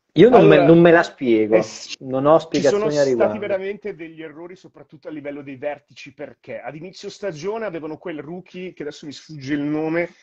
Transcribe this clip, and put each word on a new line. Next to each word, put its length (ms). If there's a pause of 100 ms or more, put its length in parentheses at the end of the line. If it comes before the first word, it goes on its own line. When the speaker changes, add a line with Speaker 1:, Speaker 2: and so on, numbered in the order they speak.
(140)
Speaker 1:
io 160
non 100
Speaker 2:
Allora, 220
Speaker 1:
me, 60
non 120
me 120
la 120
spiego, 520
Speaker 2:
eh, 60
s-, 380
Speaker 1:
non 280
ho 120
Speaker 2:
ci 60
sono 20
Speaker 1:
spiegazioni 380
a 60
Speaker 2:
stati 180
Speaker 1:
riguardo. 300
Speaker 2:
veramente 540
degli 280
errori, 340
soprattutto 540
a 20
livello 300
dei 160
vertici, 560
perché 480
ad 120
inizio 360
stagione 560
avevano 320
quel 240
rookie, 500
che 120
adesso 220
mi 60
sfugge 420
il 100
nome, 600